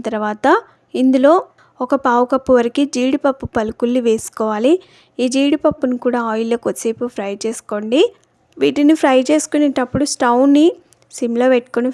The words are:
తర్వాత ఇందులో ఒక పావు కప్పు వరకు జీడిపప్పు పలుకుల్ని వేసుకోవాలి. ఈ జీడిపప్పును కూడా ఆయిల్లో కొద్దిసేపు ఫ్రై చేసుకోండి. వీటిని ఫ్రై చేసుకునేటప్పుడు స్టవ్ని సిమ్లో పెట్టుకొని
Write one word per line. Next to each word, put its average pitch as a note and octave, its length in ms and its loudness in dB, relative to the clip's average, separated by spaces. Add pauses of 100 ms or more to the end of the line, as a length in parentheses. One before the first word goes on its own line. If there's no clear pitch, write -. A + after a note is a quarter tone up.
తర్వాత G#3+ 380 -4 (560)
ఇందులో C4 320 4 (520)
ఒక C4+ 220 -2
పావు B3 240 2
కప్పు C4 280 2
వరకు A#3+ 260 -2 (100)
జీడిపప్పు C4+ 600 -2
పలుకుల్ని A#3+ 500 -2
వేసుకోవాలి. A3 680 -2 (460)
ఈ B3 160 0
జీడిపప్పును C#4+ 720 0
కూడా A#3+ 160 -2 (100)
ఆయిల్లో A3+ 340 -2
కొద్దిసేపు A3+ 520 -6
ఫ్రై G3+ 160 -6 (120)
చేసుకోండి. A3 560 -4 (600)
వీటిని D4 400 2
ఫ్రై C4 140 4 (140)
చేసుకునేటప్పుడు C#4+ 840 -2
స్టవ్ని C#4 500 4 (520)
సిమ్లో A#3+ 340 -2
పెట్టుకొని B3 420 -2